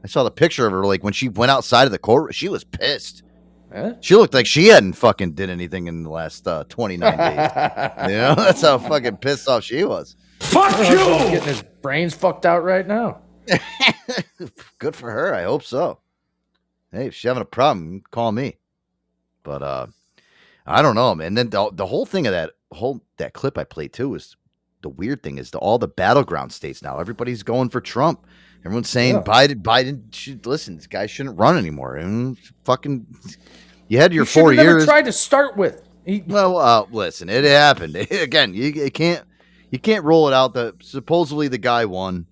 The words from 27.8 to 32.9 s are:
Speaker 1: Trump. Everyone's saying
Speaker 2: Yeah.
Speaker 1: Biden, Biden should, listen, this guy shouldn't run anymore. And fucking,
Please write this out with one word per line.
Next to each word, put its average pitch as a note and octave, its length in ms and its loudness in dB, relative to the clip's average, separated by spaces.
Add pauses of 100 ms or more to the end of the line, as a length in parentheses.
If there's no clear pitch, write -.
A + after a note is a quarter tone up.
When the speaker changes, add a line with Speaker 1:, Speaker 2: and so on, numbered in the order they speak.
Speaker 1:
Trump. - 440 -4 (380)
Everyone's A2+ 260 -6
saying B2 260 0
Speaker 2:
Yeah. G#3 80 0
Speaker 1:
Biden, B2 380 4
Biden A#2+ 520 -2
should, B2+ 320 -16
listen, A#2+ 320 -8
this D2 100 -20
guy G2+ 200 -8
shouldn't C3 300 -12
run D3 200 4
anymore. C#2 400 -6
And A2+ 400 -6 (260)
fucking, C3 420 -4 (840)